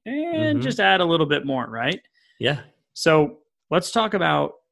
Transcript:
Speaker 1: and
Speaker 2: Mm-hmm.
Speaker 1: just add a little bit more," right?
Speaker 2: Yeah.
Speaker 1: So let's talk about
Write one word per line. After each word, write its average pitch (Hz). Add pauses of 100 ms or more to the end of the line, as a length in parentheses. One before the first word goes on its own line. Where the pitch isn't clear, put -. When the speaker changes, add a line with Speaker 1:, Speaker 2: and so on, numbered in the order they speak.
Speaker 1:
and 311
Speaker 2:
Mm-hmm. -
Speaker 1:
just 254
add 190
a 180
little 165
bit 143
more," 131
right? 120 (380)
Speaker 2:
Yeah. 131 (340)
Speaker 1:
So 156 (300)
let's 180
talk 220
about 151 (200)